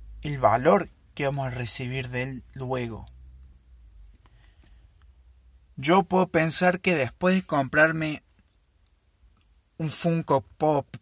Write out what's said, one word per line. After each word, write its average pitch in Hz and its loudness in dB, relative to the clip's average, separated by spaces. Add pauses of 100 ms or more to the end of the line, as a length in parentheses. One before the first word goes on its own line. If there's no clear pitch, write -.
(220)
el 147 -6
valor 127 4 (260)
que 143 -4
vamos 139 -4
a - -6
recibir 123 -6
de 123 -4
él 131 -10 (100)
luego. 123 -6 (2750)
Yo 165 2
puedo 180 2
pensar 170 2
que 180 0
después 160 0
de 185 0
comprarme 151 0 (1500)
un 160 -6
Funko 160 0
Pop 151 -2 (140)